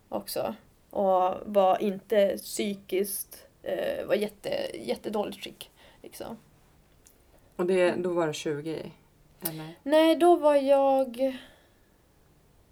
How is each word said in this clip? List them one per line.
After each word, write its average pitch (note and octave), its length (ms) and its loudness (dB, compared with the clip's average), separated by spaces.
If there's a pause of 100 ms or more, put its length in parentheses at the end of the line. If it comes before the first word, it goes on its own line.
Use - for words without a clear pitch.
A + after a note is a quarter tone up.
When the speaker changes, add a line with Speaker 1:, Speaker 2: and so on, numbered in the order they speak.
Speaker 1:
också. - 460 -6 (340)
Och F#3+ 440 2 (120)
var G3 360 2
inte G3+ 560 0
psykiskt, - 1080 -6 (180)
eh, - 440 -4
var F3+ 80 0
jätte-, - 520 -4 (200)
jättedåligt G#3 560 -6
skick, - 280 -16 (300)
liksom. - 360 -16 (1160)
Speaker 2:
Och F3+ 100 -2
det, F3+ 260 4
då F3+ 220 -2
var E3+ 140 0
du D3+ 60 -4
tjugo, D#3 580 -8 (580)
eller? D#3 180 -12 (160)
Speaker 1:
Nej, D#4 320 4
då E4+ 200 6
var D4 200 4
jag C4+ 800 2 (1300)